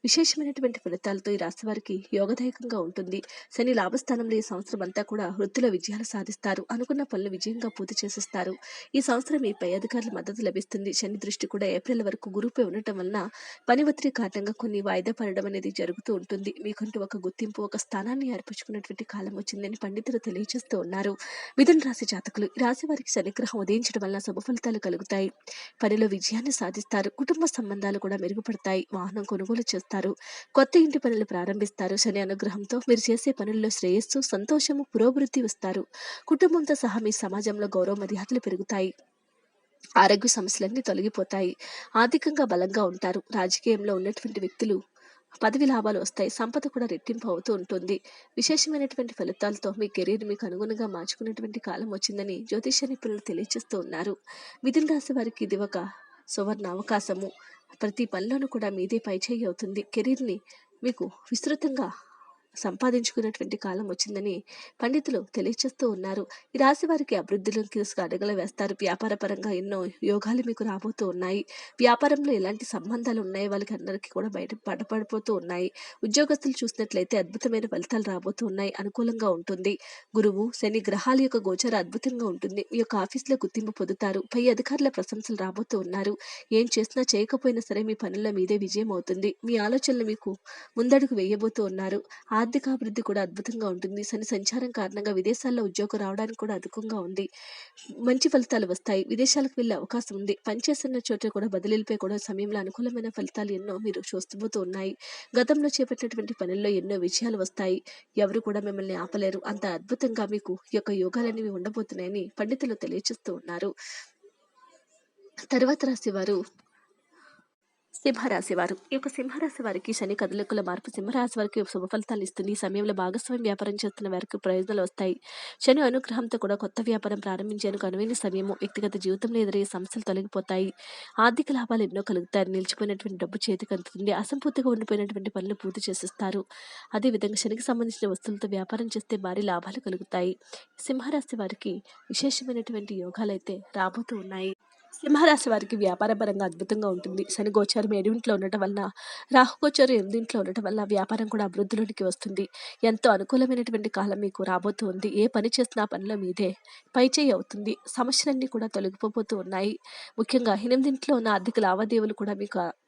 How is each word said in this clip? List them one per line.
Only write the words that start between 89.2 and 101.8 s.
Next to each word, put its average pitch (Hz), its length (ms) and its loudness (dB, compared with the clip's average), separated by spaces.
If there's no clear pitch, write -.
మీ 233 120 2
ఆలోచనలు 233 480 2
మీకు 214 260 -4
ముందడుగు 262 380 6
వేయబోతూ 208 480 2
ఉన్నారు. 190 380 -2
ఆర్థికాభివృద్ధి 240 540 0
కూడా 202 200 0
అద్భుతంగా 202 460 -4
ఉంటుంది. 190 360 -4
శని 220 220 -4
సంచారం 240 460 -2
కారణంగా 208 400 -2
విదేశాల్లో 233 520 0
ఉద్యోగం 208 360 -2
రావడానికి 208 380 -4
కూడా 214 160 -4
అధికంగా 214 460 -6
ఉంది. 185 260 -4
మంచి 254 260 4
ఫలితాలు 233 380 2
వస్తాయి. 190 400 0
విదేశాలకు 262 500 2
వెళ్ళే 233 180 2
అవకాశం 233 400 -4
ఉంది. 196 180 -2
పనిచేస్తున్న 247 600 0
చోట 214 260 0
కూడా 214 180 -2
బదిలీలపై 214 500 0